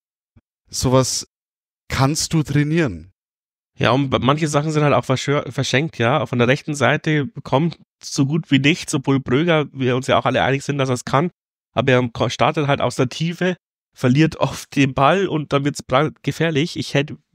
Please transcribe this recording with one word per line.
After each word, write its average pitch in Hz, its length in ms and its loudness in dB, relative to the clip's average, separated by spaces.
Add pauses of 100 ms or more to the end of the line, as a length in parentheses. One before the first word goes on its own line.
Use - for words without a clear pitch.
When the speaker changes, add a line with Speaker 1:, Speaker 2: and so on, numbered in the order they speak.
(720)
Speaker 1:
sowas - 580 0 (600)
kannst - 440 0
du 160 100 2
trainieren. 143 720 -2 (680)
Speaker 2:
Ja, 110 120 2
und 135 180 2
b-, 120 100 2
manche 147 300 2
Sachen 147 240 0
sind 151 100 2
halt 143 120 4
auch 123 100 2
verschö-, 139 480 -2
verschenkt, 139 460 -2
ja. 117 260 2
Von - 140 -4
der 120 100 4
rechten 147 260 -2
Seite 147 540 0 (160)
kommt 156 340 0 (240)
so - 220 0
gut 156 260 -2
wie 139 80 6
nichts, 143 360 0
obwohl 139 260 0
Bröger, 151 520 0
wir 131 240 -2
uns 127 100 -4
ja 101 120 2
auch 120 60 -2
alle 123 180 0
einig 135 220 -2
sind, 143 140 -4
dass 131 100 0
er's 123 160 -4
kann. 165 260 0 (440)
Aber 135 180 2
er 123 160 2
ko-, 117 220 -2
startet 139 380 0
halt 143 120 0
aus 120 160 -2
der 127 140 0
Tiefe, 175 460 -4 (380)
verliert 143 420 2
oft - 380 -4
den 135 200 2
Ball 170 340 2
und 151 240 -4
dann 139 140 0
wird's - 160 -4
bra-, 139 280 0 (120)
gefährlich. 156 560 -2
Ich - 160 -10
hätt-, 147 200 -2 (200)